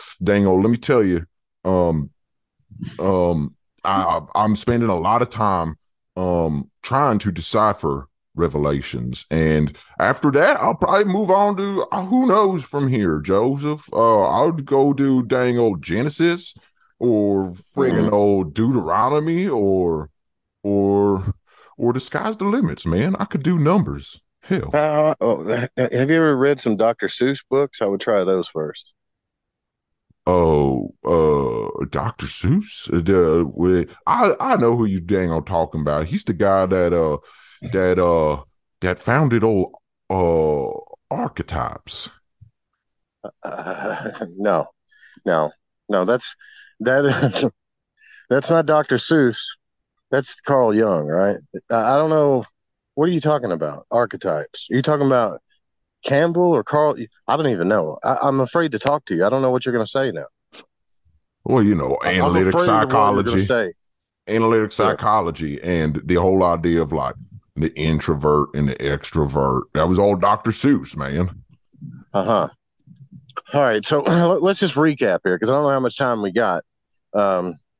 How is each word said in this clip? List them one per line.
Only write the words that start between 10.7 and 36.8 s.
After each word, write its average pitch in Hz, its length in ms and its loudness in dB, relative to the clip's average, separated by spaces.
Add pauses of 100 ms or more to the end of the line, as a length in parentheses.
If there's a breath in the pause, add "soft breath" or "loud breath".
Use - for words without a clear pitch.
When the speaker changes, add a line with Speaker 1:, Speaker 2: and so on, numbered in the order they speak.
Speaker 1:
probably 185 300 2
move 196 260 0
on 202 260 2
to, 196 360 -4
uh, 185 120 -6
who 254 220 2
knows 190 380 2
from 143 240 -2
here, 95 320 0
Joseph. 135 720 -2
Uh, 113 320 4
I 98 200 2
would 165 220 -2
go 139 260 4
do 135 300 2
dang 123 360 0
old 104 220 0
Genesis 147 720 -2 (440 soft breath)
or 101 560 0 (220)
friggin' 113 300 2
Speaker 2:
Mm-hmm. 104 80 2
Speaker 1:
old 98 400 2
Deuteronomy 131 960 0
or, 92 640 0 (540)
or, 101 720 2 (420 soft breath)
or 120 160 0
the 131 80 -4
sky's 214 360 -6
the 196 80 -6
limits, 202 400 -2
man. 107 360 0
I 98 60 -4
could 139 180 -6
do 170 140 0
numbers. 147 640 -2 (220)
Hell. 160 320 -4
Speaker 2:
Uh, 151 460 0
oh, 104 280 0
ha-, 120 200 -4 (240)
have 127 180 0
you 160 60 4
ever 156 200 2
read 139 240 0
some 110 160 0
Doctor 110 300 0
Seuss 135 420 -2
books? 139 320 -2
I 110 60 0
would 98 140 -2
try 101 240 0
those 92 240 0
first. - 440 -10 (1400)
Speaker 1:
Oh, 73 640 2 (120)
uh, 71 840 0
Doctor - 360 -6
Seuss. - 680 -4
Uh, 87 80 2
the, 85 500 2
we, 90 360 0 (200 loud breath)
I, - 320 2
I 254 180 0
know 117 200 2
who 117 80 0
you 95 160 -2
dang 92 300 -2
on 80 160 -2
talking 82 340 -2
about. 73 260 -2
He's 160 180 -6
the 107 100 -4
guy 98 320 2
that, 90 260 0